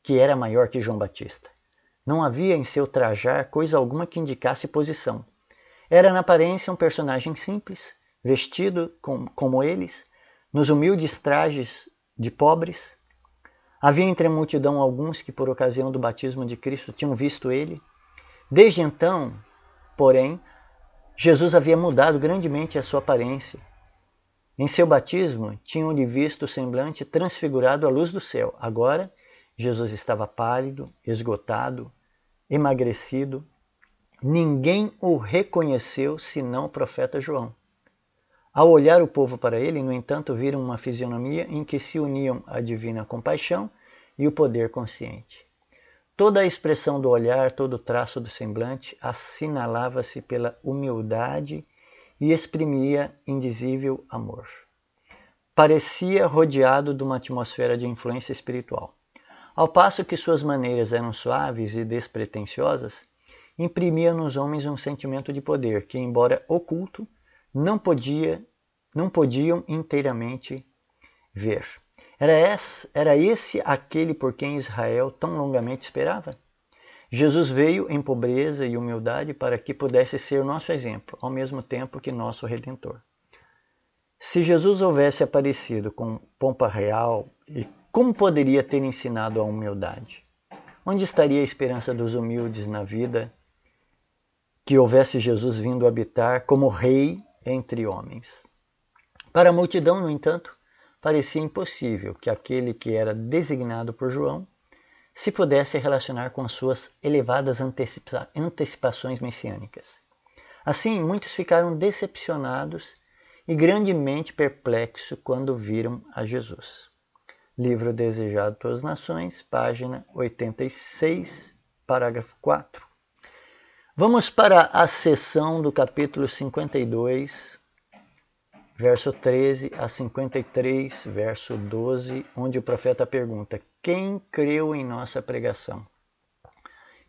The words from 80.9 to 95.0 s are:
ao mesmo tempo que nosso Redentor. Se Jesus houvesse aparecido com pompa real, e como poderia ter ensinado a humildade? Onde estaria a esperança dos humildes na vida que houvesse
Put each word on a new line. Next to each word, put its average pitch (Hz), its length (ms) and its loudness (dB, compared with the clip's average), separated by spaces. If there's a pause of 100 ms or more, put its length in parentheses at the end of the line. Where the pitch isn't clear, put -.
ao 127 120 -8
mesmo 131 320 -8
tempo 131 360 -10
que 139 120 -8
nosso 117 340 -8
Redentor. 117 540 -10 (1200)
Se - 240 0
Jesus 175 380 4
houvesse 143 420 4
aparecido 131 680 -2
com 113 280 -8 (180)
pompa 131 300 0
real, 107 640 -2 (180)
e 139 200 -10 (240)
como 240 220 4
poderia 143 480 4
ter 135 220 -2
ensinado 113 560 -4
a 110 40 0
humildade? 104 800 -8 (640)
Onde 196 180 0
estaria 143 380 4
a - 20 2
esperança 127 500 -4
dos 117 200 -2
humildes 117 540 -4
na 104 160 -8
vida 113 500 -4 (1300)
que 135 120 6
houvesse 127 420 6